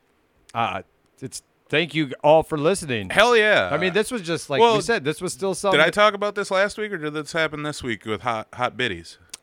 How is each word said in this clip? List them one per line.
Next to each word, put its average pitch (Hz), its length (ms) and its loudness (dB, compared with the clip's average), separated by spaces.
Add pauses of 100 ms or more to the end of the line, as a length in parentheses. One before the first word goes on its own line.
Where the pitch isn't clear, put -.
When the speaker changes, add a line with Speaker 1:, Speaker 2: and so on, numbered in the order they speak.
(540)
Speaker 1:
Uh, 98 300 -4 (360)
it's, - 220 -14 (280)
thank 147 260 -2
you 147 160 -2 (120)
all 151 200 6
for - 140 -8
listening. 139 520 -2
Speaker 2:
Hell 233 260 4
yeah. 196 360 4
Speaker 1:
I 147 60 0
mean, 180 160 -2
this 214 180 0
was 233 100 -4
just, 165 300 -6
like 143 100 2
Speaker 2:
Well, 233 140 6
Speaker 1:
we 202 60 0
said, 175 220 -2
this 151 180 -4
was 180 120 -6
still 190 220 -4
something 190 240 2
Speaker 2:
did 160 80 6
I - 20 0
talk 208 240 4
about 202 220 -4
this 202 160 -6
last 202 260 0
week, 214 140 -6
or 185 80 -6
did 151 160 -6
this 151 180 -8
happen 156 300 -2
this 147 180 -8
week 117 240 -6
with 107 160 -4
Hot, 113 320 -4
Hot 123 240 -4
Biddies? 95 400 -6 (260)